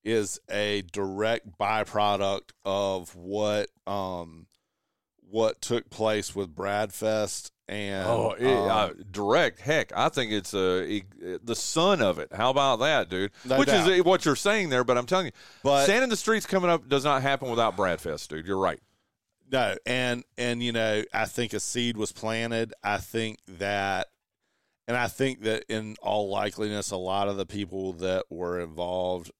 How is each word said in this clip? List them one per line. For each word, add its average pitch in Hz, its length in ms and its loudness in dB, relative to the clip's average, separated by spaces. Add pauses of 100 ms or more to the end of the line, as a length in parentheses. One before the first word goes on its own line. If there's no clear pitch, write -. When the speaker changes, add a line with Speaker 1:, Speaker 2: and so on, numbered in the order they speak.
Speaker 1:
is 107 380 -2 (100)
a 104 320 -2 (100)
direct 101 640 -2
byproduct 104 920 0 (140)
of 98 500 -2
what, 104 540 -2 (180)
um, 90 600 -8 (840)
what 110 320 2
took - 300 -2
place 107 440 0
with 95 200 -4
Bradfest 104 960 -2 (180)
and, 98 400 -4
Speaker 2:
Oh, 113 300 2
it, 123 80 0 (100)
Speaker 1:
um, 101 140 2
Speaker 2:
uh, 107 200 2 (200)
direct. 107 500 2
Heck, 147 360 0
I 127 120 2
think 127 220 -2
it's, 104 240 -4
uh, 92 340 2
e-, 101 140 -4 (400)
the 117 140 -4
son 175 440 2
of 92 200 4
it. 76 120 -8
How 113 180 2
about 135 300 4
that, 131 280 2
dude? 92 240 -2 (120)
Speaker 1:
No 131 140 4
Speaker 2:
Which 139 100 6
Speaker 1:
doubt. 160 200 6
Speaker 2:
is, 185 120 6
uh, - 40 4
what 180 200 4
you're 143 120 4
saying 202 340 0
there, 127 140 4
but 120 120 4
I'm 123 100 0
telling 185 200 0
you, 123 60 -8 (320)
Speaker 1:
But 139 220 6
Speaker 2:
Sand 220 180 4
in 254 60 -2
the 220 60 2
Streets 214 300 0
coming 180 240 2
up 160 180 2
does 135 160 2
not 139 180 2
happen 135 280 0
without 113 260 2
Bradfest, 87 520 -2
dude. 80 180 -8
You're 98 120 -2
right. 90 200 2 (720)
Speaker 1:
No, 120 240 2 (100)
and, 123 380 0 (160)
and, 120 240 -2
you 120 100 -2
know, 110 300 0 (100)
I 107 120 -2
think 110 300 -4
a 107 60 -2
seed 120 360 -2
was 107 160 -4
planted. 113 600 -4 (120)
I 101 140 0
think 110 400 -6 (200)
that, 98 500 -2 (800)
and 117 100 -2
I 120 120 0
think 131 340 -2
that 110 260 -2
in 110 340 -6
all 104 300 -2
likeliness, 104 600 -4
a 98 40 -6
lot 95 320 -2
of 101 80 -4
the 98 100 -4
people 95 480 -8
that 92 360 -2
were 87 300 -6
involved 87 800 -4